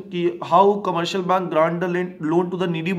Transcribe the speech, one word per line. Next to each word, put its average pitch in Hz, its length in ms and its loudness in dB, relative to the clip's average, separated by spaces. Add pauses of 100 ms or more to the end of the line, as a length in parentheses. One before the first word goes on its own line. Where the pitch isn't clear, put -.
(120)
कि 175 120 -4 (280)
how 180 120 6 (220)
commercial 175 460 -2
bank 180 200 0
grant 170 320 2
the 180 60 -2 (420)
loan 175 200 2
to 185 100 -6
the 185 60 0
needy 165 320 -2